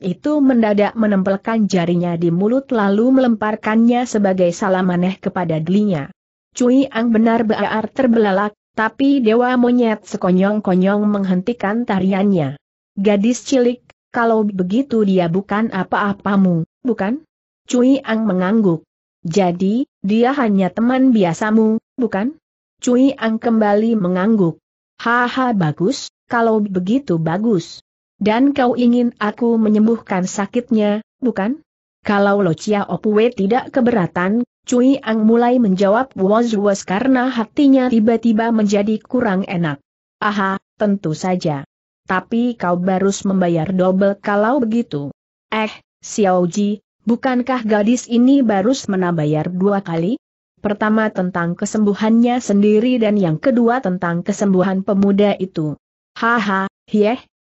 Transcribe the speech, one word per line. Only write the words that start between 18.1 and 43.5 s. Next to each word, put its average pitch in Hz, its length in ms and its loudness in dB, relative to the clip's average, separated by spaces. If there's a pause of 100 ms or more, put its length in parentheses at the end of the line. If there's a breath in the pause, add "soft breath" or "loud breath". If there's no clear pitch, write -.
mengangguk. 185 560 0 (360)
"Jadi, 190 640 0 (160)
dia 233 340 0
hanya 196 380 0
teman 262 420 2
biasamu, 220 640 2 (160)
bukan?" 226 400 -4 (460)
Cui 254 320 2
Ang 220 240 -4
kembali 220 560 2
mengangguk. 185 640 0 (480)
"Haha, 240 480 0
bagus, 180 560 -2 (160)
kalau 226 400 0
begitu 190 560 -2
bagus. 175 640 -2 (320)
Dan 240 400 0
kau 247 160 2
ingin 240 480 2
aku 226 400 0
menyembuhkan 214 640 0
sakitnya, 208 800 -2 (160)
bukan?" 233 400 -4 (400)
Kalau 202 400 0
Lo 170 160 0
Chia 202 320 -4
Opwe 214 400 0
tidak 220 480 -2
keberatan, 220 640 0 (240)
Cui 254 320 2
Ang 220 320 0
mulai 240 320 4
menjawab 202 560 0
wos-wos 202 720 0
karena 254 400 0
hatinya 254 640 2
tiba-tiba 226 560 2
menjadi 214 560 0
kurang 208 400 -2
enak. 170 400 -4 (400)
"Aha, 196 320 -2 (240)
tentu 196 320 -2
saja. 165 560 -4 (400)
Tapi 233 480 -4
kau 180 240 -2
harus 190 480 -2
membayar 175 400 0